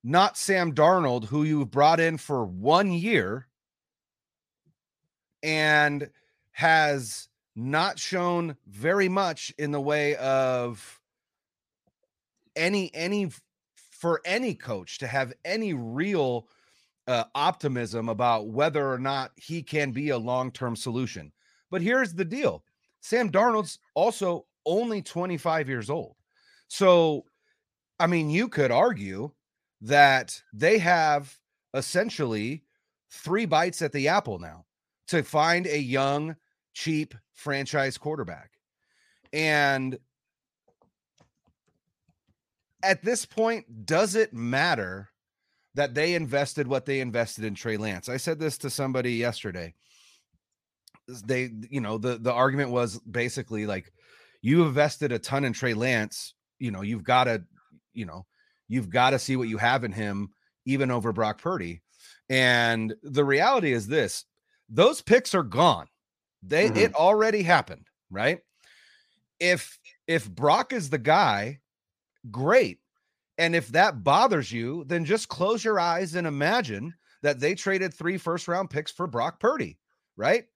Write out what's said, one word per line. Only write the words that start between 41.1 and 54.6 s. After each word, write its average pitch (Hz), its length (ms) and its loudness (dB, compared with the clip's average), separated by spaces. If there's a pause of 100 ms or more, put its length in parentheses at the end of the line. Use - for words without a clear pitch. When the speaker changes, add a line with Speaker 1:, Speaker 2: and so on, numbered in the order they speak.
Speaker 1:
at 190 200 2
this 220 220 0
point, 214 600 -4
does 180 260 2
it 220 220 2
matter 117 760 -2 (640)
that 135 220 -2
they 160 180 0
invested 143 540 -2
what 131 180 -2
they 135 140 -2
invested 117 440 -4
in 104 120 -6
Trey 110 220 -6
Lance? 104 300 -6
I 127 100 -6
said 156 220 -4
this 156 200 -4
to 139 100 -8
somebody 127 440 -2
yesterday. 101 600 -6 (1300)
They, 127 420 -4 (220)
you 135 100 -4
know, 110 160 -4
the, 120 220 -4
the 120 120 -2
argument 131 380 2
was 120 300 -2
basically 117 640 -4
like, 95 260 -6 (520)
you 156 200 4